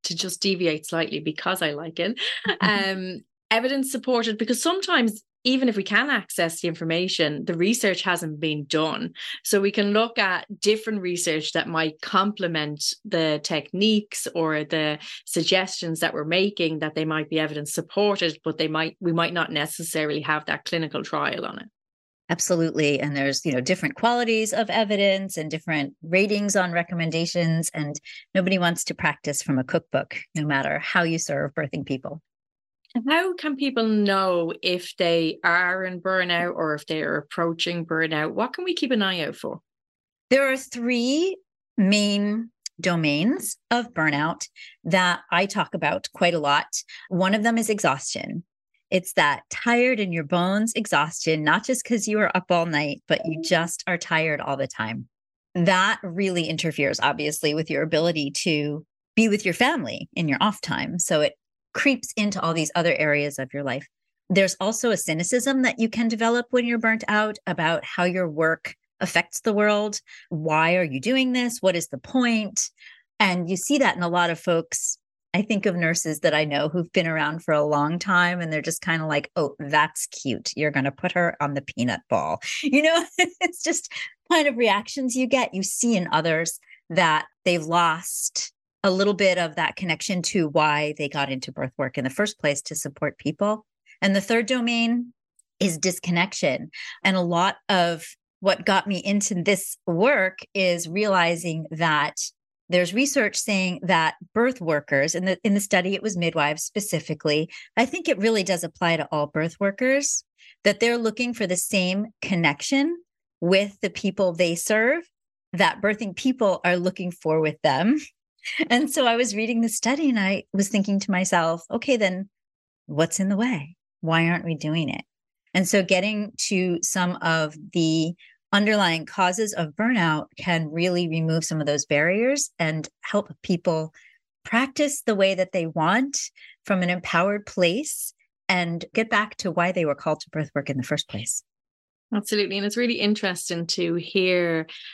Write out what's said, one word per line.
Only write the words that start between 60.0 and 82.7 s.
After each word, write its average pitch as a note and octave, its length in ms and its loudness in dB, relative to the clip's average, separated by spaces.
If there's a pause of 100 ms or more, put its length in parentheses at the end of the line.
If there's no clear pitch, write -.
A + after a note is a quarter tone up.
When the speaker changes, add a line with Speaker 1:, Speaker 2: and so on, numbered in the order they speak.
Speaker 2:
in E3+ 120 0
your C#3 140 0
off G#3 200 0
time. - 360 -4
So E3 240 0
it D3+ 120 2 (440)
creeps - 400 0
into G#3 240 -2
all E3 140 0
these D#3+ 180 -2
other E3+ 220 2
areas D3 420 0
of C3+ 160 -8
your C#3+ 100 -4
life. C3+ 240 -4 (420)
There's F#3+ 300 2
also A3+ 300 0
a G3+ 80 2
cynicism B3 640 0
that B3 160 0
you A3+ 100 2
can A3+ 200 0
develop A#3 420 0
when B3 160 2
you're A#3 140 0
burnt A3+ 280 0
out G#3+ 380 0
about E3 400 0
how - 180 -2
your F3+ 240 0
work D#3+ 480 0 (240)
affects - 420 -2
the A3 120 0
world. G#3 480 2 (280)
Why D#3+ 460 2
are F#3 80 2
you C3+ 160 -4
doing B3+ 340 0
this? B3 280 -2
What F#3 140 2
is E3 140 -4
the C3+ 100 -10
point? A3+ 720 0 (480)
And F3+ 280 2
you F#3 80 -2
see C#4 220 0
that B3 180 4
in F3+ 60 -4
a F3 80 0
lot F3 220 2
of E3 80 -4
folks. - 580 -2 (380)
I F#3+ 80 2
think G#3 240 -2
of F3+ 80 0
nurses E3 460 -2
that D#3 120 2
I D3+ 120 2
know C#3+ 220 0
who've E3 260 -2
been E3+ 140 2
around D#3+ 360 -2
for D#3+ 100 0
a D3 100 4
long D3+ 360 0
time, F3+ 420 2
and D#3+ 100 -4
they're D3+ 100 -2
just D#3+ 200 -4
kinda E3 240 -2
like, D3 300 -2
"Oh, D3 240 -2
that's D3+ 480 2
cute. - 480 -6
You're D3+ 160 0
gonna C#3 200 0
put F3+ 200 -4
her E3+ 280 0
on C#3+ 140 -2
the C#3 80 -4
peanut B2 480 -2
ball." D#2+ 320 -2 (100)
<laughs> - 120 -6
You C#4+ 180 2